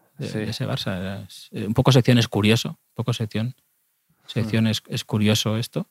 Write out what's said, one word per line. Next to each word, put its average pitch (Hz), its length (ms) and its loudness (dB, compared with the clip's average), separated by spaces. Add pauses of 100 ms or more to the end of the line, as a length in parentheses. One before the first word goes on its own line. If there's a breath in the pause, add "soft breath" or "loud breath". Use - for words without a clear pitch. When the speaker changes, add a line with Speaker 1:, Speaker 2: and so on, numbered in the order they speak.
(180)
Speaker 1:
de, 131 100 -8
Speaker 2:
Sí. 107 120 -6
Speaker 1:
de 107 100 -6
ese 117 180 -6
Barça. 107 320 -6
Era, 98 220 -8
es, - 300 -20
eh, 110 160 -8
un 110 80 -2
poco 135 160 4
sección 123 260 6
es 113 100 2
curioso, 110 420 2
un - 260 -16
poco 120 180 -4
sección, 113 400 -4 (720)
sección 113 400 0
Speaker 2:
Hmm. - 20 4
Speaker 1:
es, 107 220 0
es - 160 -8
curioso 107 520 2
esto. 117 340 -6